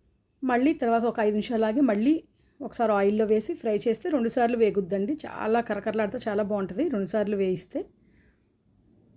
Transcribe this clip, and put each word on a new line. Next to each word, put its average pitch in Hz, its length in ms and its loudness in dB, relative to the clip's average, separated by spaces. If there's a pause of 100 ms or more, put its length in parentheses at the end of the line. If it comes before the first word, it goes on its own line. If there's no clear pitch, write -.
(440)
మళ్ళీ 254 300 2
తర్వాత 233 300 2
ఒక 233 160 0
ఐదు 214 120 2
నిమిషాలు 220 340 0
ఆగి 220 160 0
మళ్ళీ 247 420 2 (380)
ఒకసారి 233 300 -2
ఆయిల్లో 208 340 4
వేసి 220 280 0
ఫ్రై 214 340 -2
చేస్తే 226 220 -2
రెండు 240 200 0
సార్లు 233 280 2
వేగుద్దండి. 202 560 0
చాలా 226 480 -2
కరకరలాడితే 214 680 -4
చాలా 208 160 -2
బాగుంటుంది 202 460 -2
రెండు 202 160 -2
సార్లు 208 300 -2
వేయిస్తే. 190 500 -4 (1300)